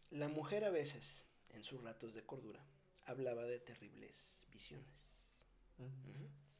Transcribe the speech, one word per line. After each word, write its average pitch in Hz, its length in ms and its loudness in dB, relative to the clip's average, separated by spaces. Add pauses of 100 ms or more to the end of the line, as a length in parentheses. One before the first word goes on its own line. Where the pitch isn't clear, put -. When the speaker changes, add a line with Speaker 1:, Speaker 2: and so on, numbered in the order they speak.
(120)
Speaker 1:
La 147 160 4
mujer 156 380 6
a 202 40 10
veces, 143 560 4 (240)
en 113 140 -8
sus 131 180 -4
ratos 113 320 -4
de 107 100 -6
cordura, 117 400 -6 (420)
hablaba 127 400 4
de 123 140 2
terribles 107 920 -12
visiones. 139 340 -10 (920)
Speaker 2:
Ujú. 127 100 -6
Speaker 1:
Ujú. 139 420 -6 (300)